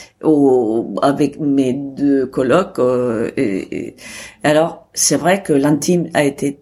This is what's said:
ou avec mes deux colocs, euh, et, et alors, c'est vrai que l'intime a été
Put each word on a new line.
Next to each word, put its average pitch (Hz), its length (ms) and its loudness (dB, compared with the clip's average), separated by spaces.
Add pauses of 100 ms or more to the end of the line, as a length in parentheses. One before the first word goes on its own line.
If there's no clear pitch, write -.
(260)
ou 123 760 2
avec 139 380 0
mes 139 340 0
deux 139 540 0
colocs, 151 520 0
euh, 123 560 0
et, 98 520 -4
et - 80 -16 (480)
alors, 156 500 0
c'est - 240 0
vrai 185 260 0
que - 80 -2
l'intime 151 640 2
a 147 100 2
été 143 380 -2